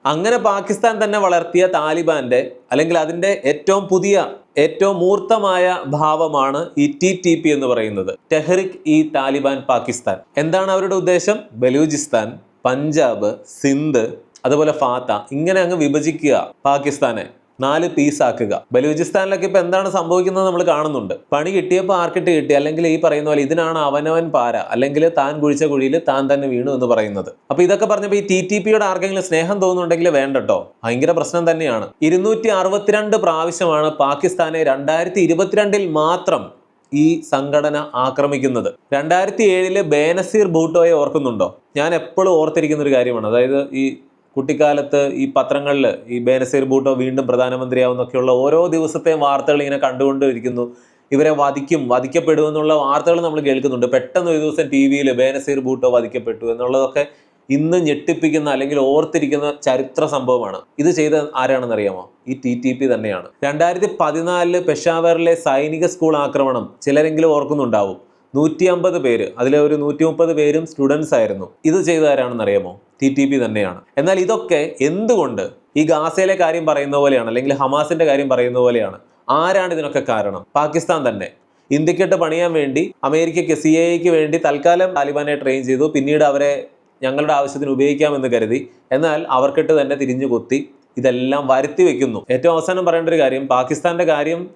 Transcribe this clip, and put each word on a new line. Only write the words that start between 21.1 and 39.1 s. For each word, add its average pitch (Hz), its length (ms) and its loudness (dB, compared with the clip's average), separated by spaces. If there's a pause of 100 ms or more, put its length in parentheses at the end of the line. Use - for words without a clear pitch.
പണി 151 180 0
കിട്ടിയപ്പോ 185 460 0
ആർക്കിട്ട് 170 360 0
കിട്ടി, 147 220 2
അല്ലെങ്കിൽ 156 340 0
ഈ 160 140 0
പറയുന്ന 151 280 0
പോലെ 143 120 2
ഇതിനാണ് 160 380 0
അവനവൻ 151 500 0
പാര, 120 260 0
അല്ലെങ്കിൽ 139 600 0
താൻ 147 220 0
കുഴിച്ച 147 240 2
കുഴിയിൽ 143 440 0
താൻ 135 260 2
തന്നെ 139 140 0
വീണു 127 240 -2
എന്ന് 127 140 -2
പറയുന്നത്. 107 460 -2 (180)
അപ്പൊ 180 140 2
ഇതൊക്കെ 190 220 2
പറഞ്ഞപ്പോ 202 320 0
ഈ 202 100 -2
ടി 185 240 0
ടി 208 60 0
പിയോട് 214 260 2
ആർക്കെങ്കിലും 190 400 -4
സ്നേഹം 175 360 -2
തോന്നുന്നുണ്ടെങ്കിൽ 175 500 0
വേണ്ട 139 280 0
ട്ടോ, 104 340 -2 (120)
ഭയങ്കര 123 280 0
പ്രശ്നം 165 400 0
തന്നെയാണ്. 160 360 -2 (140)
ഇരുന്നൂറ്റി 202 460 2
അറുപത്തിരണ്ട് 202 720 0
പ്രാവശ്യമാണ് 160 720 0
പാകിസ്ഥാനെ 156 720 0
രണ്ടായിരത്തി 156 580 0
ഇരുപത്തിരണ്ടിൽ 190 680 2
മാത്രം 156 600 0 (420)
ഈ 160 280 2
സംഘടന 147 640 -2 (100)
ആക്രമിക്കുന്നത്. 131 760 0 (200)
രണ്ടായിരത്തി 180 500 0